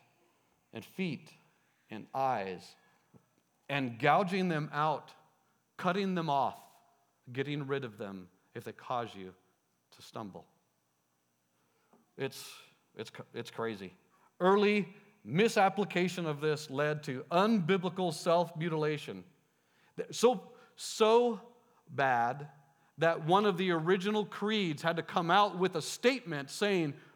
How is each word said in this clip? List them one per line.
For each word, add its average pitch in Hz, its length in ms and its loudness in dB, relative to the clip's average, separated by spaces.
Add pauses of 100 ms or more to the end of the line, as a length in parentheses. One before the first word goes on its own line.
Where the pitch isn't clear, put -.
(720)
and 113 100 -10
feet - 480 -8 (580)
and 110 240 -12
eyes 110 640 -4 (920)
and 131 280 -2
gouging 180 520 4
them 151 240 -2
out, 147 400 -2 (640)
cutting 185 380 -2
them 165 140 -2
off, 135 300 0 (720)
getting 139 340 -4
rid 135 200 -4
of 104 120 -12
them 98 300 -10 (260)
if - 120 -12
they 110 80 -12
cause 117 420 -8
you 92 180 -14 (600)
to - 60 -20
stumble. 92 440 -16 (1700)
It's, - 280 -8 (520)
it's, 110 120 -12 (240)
it's 117 180 -10
crazy. 107 420 -6 (480)
Early 202 520 4 (300)
misapplication 190 1040 2
of 147 160 -4
this 147 300 -2
led 147 320 0
to 131 280 -6
unbiblical 185 800 2
self-mutilation. 156 1120 0 (840)
So, 214 320 4 (340)
so 226 640 4 (500)
bad 131 580 0 (500)
that 160 280 0
one 190 200 4
of 202 100 2
the 185 140 -2
original 185 560 0
creeds 202 560 -2
had 170 140 0
to 160 80 -4
come 170 260 -2
out 190 300 4
with 185 160 0
a 156 60 -2
statement 170 680 -2
saying, 180 460 0 (200)